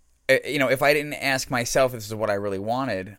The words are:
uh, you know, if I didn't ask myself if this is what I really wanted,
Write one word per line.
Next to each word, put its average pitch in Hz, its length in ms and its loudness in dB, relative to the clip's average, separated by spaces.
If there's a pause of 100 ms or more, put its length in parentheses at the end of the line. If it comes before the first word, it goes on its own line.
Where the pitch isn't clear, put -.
(300)
uh, 135 160 8
you 139 140 -2
know, 131 100 2
if 135 120 2
I 147 120 6
didn't 147 220 -2
ask 131 340 -2
myself 127 440 2
if 120 60 -10
this 107 80 -12
is 110 80 -8
what 107 140 0
I 101 60 2
really 101 240 -2
wanted, 104 580 -4